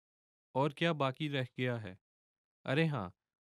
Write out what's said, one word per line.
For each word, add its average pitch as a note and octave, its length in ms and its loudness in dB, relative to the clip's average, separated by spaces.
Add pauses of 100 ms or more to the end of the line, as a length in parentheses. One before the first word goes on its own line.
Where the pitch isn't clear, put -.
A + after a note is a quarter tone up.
(540)
और C#3 180 2
क्या E3+ 200 2
बाकी C#3+ 360 0
रह C3+ 200 -2 (100)
गया B2+ 180 0
है? G2 220 -8 (680)
अरे D3 220 2
हाँ, A#2+ 260 -2 (420)